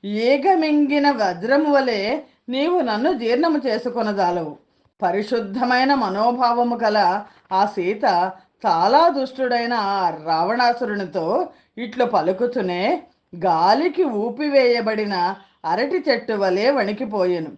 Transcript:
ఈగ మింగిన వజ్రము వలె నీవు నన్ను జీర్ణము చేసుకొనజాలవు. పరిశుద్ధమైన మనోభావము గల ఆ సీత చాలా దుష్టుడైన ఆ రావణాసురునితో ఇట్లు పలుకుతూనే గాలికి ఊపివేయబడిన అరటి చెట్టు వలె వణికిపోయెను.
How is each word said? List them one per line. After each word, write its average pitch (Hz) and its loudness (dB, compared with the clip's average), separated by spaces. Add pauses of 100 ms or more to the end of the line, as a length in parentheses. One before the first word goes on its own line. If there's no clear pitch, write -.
ఈగ 254 2
మింగిన 294 2
వజ్రము 233 0
వలె 254 0 (280)
నీవు 302 0
నన్ను 247 0
జీర్ణము 262 0
చేసుకొనజాలవు. 202 -2 (440)
పరిశుద్ధమైన 226 0
మనోభావము 240 0
గల 208 2 (280)
ఆ 190 2
సీత 208 -4 (600)
చాలా 220 4
దుష్టుడైన 254 -2
ఆ 196 0
రావణాసురునితో 202 -2 (280)
ఇట్లు 240 -2
పలుకుతూనే 196 -2 (420)
గాలికి 214 2
ఊపివేయబడిన 220 0 (300)
అరటి 269 -2
చెట్టు 226 0
వలె 202 2
వణికిపోయెను. 202 -2